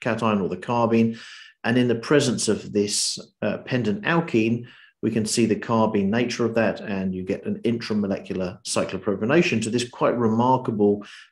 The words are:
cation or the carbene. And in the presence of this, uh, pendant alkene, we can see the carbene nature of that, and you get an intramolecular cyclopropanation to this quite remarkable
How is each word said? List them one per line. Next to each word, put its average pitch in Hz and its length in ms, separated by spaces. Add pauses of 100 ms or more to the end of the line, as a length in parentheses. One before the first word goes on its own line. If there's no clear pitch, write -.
cation 110 400
or 87 80
the 90 80
carbene. 113 600 (440)
And 117 140
in 123 100
the 120 80
presence 123 540
of 98 240
this, - 460 (240)
uh, 107 160
pendant 107 460
alkene, 120 600 (360)
we 113 80
can 113 160
see 117 180
the 101 120
carbene 107 520
nature 117 380
of 113 80
that, 110 260
and 95 340
you 92 80
get 92 220
an 101 200
intramolecular 98 1000
cyclopropanation 110 960
to 113 60
this 120 180
quite 127 300
remarkable 113 880 (280)